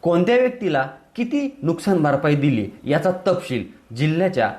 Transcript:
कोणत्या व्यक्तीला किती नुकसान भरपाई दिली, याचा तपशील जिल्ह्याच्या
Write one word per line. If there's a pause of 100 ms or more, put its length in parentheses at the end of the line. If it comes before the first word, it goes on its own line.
कोणत्या
व्यक्तीला (280)
किती
नुकसान
भरपाई
दिली, (140)
याचा
तपशील
जिल्ह्याच्या